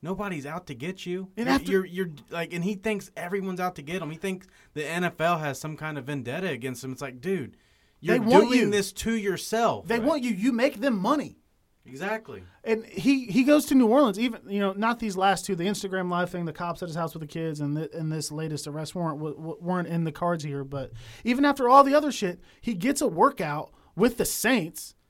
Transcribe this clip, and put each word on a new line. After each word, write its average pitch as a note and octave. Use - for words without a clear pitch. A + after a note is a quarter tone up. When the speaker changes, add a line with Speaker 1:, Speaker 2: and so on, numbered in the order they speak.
Speaker 1:
nobody's F#3
out D#3+
to D3
get D#3+
you. F#3
Speaker 2:
And A3+
Speaker 1:
You're, C4+
Speaker 2:
after F#3+
Speaker 1:
you're, F#3+
you're, F3+
like, E3
and E3+
he G3+
thinks G#3
everyone's F#3
out F3+
to D3+
get E3+
him. D3+
He D#3
thinks F#3
the D3
N E3+
F E3+
L E3+
has C#3+
some D#3
kind D#3
of C3+
vendetta C#3+
against B2+
him. C3
It's B2+
like, B2+
dude, E3+
you're G#3+
Speaker 2:
They A3+
want A#3
Speaker 1:
doing B3+
Speaker 2:
you. G3+
Speaker 1:
this G3+
to -
yourself. G3
Speaker 2:
They A#3
Speaker 3:
Right. A#3
Speaker 2:
want D4+
you. A#3+
You G#3
make A#3
them A#3+
money. G3+
Speaker 1:
Exactly. C#3
Speaker 2:
And A3
he, B3+
he G#3
goes D4
to D4+
New B3+
Orleans. A3
Even, A3+
you G3+
know, G3
not A3+
these G#3+
last F#3+
two, G3+
the E3+
Instagram F#3+
Live F3
thing, F3
the D#3+
cops F3
at F3+
his D#3+
house E3
with D#3+
the D#3
kids, D#3+
and D3
th-, D#3
and D#3+
this D#3
latest D#3
arrest D3+
warrant D#3+
w-, D3+
w-, D#3+
weren't F3
in E3
the D#3+
cards E3+
here. C#3
But C3+
even B3+
after C#4
all C4+
the C4+
other D4
shit, F3
he A#3
gets G3+
a D4+
workout E3+
with A#3
the G3
Saints -